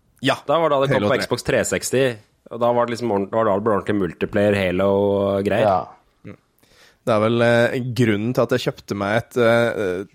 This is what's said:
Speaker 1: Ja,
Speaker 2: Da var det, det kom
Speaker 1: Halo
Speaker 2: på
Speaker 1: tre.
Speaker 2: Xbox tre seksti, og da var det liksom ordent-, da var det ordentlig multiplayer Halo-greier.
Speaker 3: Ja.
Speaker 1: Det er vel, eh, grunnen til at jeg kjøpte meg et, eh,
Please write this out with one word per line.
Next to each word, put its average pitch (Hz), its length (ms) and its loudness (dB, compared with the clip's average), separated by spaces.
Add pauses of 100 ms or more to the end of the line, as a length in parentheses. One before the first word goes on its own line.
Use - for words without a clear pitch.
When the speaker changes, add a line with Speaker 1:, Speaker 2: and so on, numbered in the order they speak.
(240)
Speaker 1:
Ja, 131 160 0
Speaker 2:
Da 147 180 -2
var 165 140 0
det, 139 80 2
det 139 80 0
kom 135 80 0
Speaker 1:
Halo 104 160 0
Speaker 2:
på - 20 2
Speaker 1:
tre. 101 140 -2
Speaker 2:
Xbox 123 160 -6
tre 123 200 0
seksti, 98 400 -2 (420)
og - 140 -14
da 120 140 2
var 120 140 0
det 117 80 -6
liksom 117 160 -4
ordent-, 98 180 -2
da 113 80 -2
var 110 140 2
det 104 240 0
ordentlig 101 240 -2
multiplayer 101 580 0
Halo-greier. 98 1120 0
Speaker 3:
Ja. 95 120 2 (1300)
Speaker 1:
Det 117 80 2
er 104 80 2
vel, 117 180 2
eh, 117 360 2 (160)
grunnen 110 420 0
til 127 80 2
at 113 100 -2
jeg 123 140 -2
kjøpte - 280 -8
meg 101 220 -2
et, - 200 -6
eh, 113 680 0 (120)